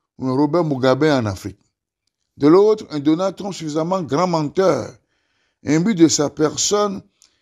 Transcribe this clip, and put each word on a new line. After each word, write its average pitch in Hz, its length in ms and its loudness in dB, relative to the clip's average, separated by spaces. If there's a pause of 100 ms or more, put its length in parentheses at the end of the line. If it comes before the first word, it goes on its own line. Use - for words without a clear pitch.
(200)
ou 127 80 -6
un 127 60 -2
Robert 147 300 0
Mugabe 131 420 0
en 135 200 2
Afrique ? 98 340 -8 (800)
De 139 100 2
l'autre, 208 440 4
un 151 80 -6
Donald 170 360 -2
Trump 190 180 -10
suffisamment 160 500 -4
grand 147 240 -2
menteur, 156 680 -2 (720)
imbu 170 300 0
de 165 120 6
sa 143 220 0
personne, 190 720 -2 (400)